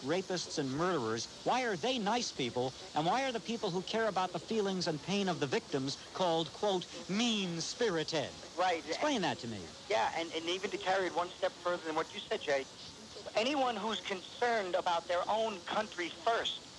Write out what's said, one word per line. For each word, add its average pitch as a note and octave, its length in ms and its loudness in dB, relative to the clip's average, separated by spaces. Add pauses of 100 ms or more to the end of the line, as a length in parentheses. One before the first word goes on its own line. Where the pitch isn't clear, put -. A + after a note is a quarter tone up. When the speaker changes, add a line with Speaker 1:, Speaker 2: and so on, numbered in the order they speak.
Speaker 1:
rapists F3+ 500 0
and C#3 180 0
murderers, C#3 520 2 (160)
why A3+ 180 2
are A3+ 140 0
they A#3+ 240 0
nice A3+ 320 0
people, B2+ 420 -2 (220)
and D3+ 100 2
why A3 180 4
are C4+ 80 0
the A3+ 80 -2
people A3 300 -2
who F3+ 140 0
care A3 240 2
about F#3 260 2
the E3+ 60 -2
feelings G3 480 0
and D#3+ 160 0
pain F#3+ 260 2
of D#3 100 0
the D3 60 2
victims C#3 520 0 (160)
called, E3 400 2
quote, F#3+ 320 2 (240)
mean-spirited? F3 1200 0 (280)
Speaker 2:
Right. F3 300 2
Speaker 1:
Explain B3+ 340 2
that C3+ 180 2
to A#2 80 -6
me. A2 120 -4 (300)
Speaker 2:
Yeah, G#3+ 280 4
and, E3+ 180 -2
and E3 140 -4
even F#3+ 220 -2
to F3+ 60 -4
carry F#3 300 2
it D3+ 80 -2
one F3 220 0
step F#3 140 0 (120)
further F3 220 0
than D#3 100 -2
what D#3+ 180 2
you G3+ 140 -8
said, G#3+ 140 -2
Jay, C#3 240 2 (720)
anyone B3 400 2
who's G3+ 240 -2
concerned G3+ 760 0
about E3+ 320 2
their F3 220 4
own A3 280 2 (100)
country F3 440 -2 (140)
first A3 360 2 (180)